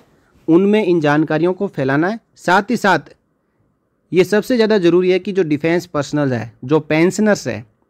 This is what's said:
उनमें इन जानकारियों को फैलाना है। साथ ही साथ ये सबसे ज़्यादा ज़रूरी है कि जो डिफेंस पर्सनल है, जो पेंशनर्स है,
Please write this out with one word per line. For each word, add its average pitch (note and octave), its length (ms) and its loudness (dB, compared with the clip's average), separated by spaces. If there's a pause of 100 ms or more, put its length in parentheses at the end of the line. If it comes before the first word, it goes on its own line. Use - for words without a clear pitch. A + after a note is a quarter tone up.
(480)
उनमें G3+ 360 4
इन F3 180 2
जानकारियों D#3 520 0
को G3 140 -6
फैलाना C#3 400 -2
है। A3 120 -6 (180)
साथ F#3 320 0
ही A#3+ 80 -2
साथ F3 320 0 (1000)
ये F3 120 2
सबसे G#3 320 -2
ज़्यादा A3 220 2
ज़रूरी F3+ 340 2
है F#3 80 2
कि G3 120 -8
जो F#3+ 120 0
डिफेंस E3 440 -2
पर्सनल C#3+ 460 -4
है, A2+ 180 -8 (120)
जो D3 180 0
पेंशनर्स F#3 680 0
है, A2 180 -8 (240)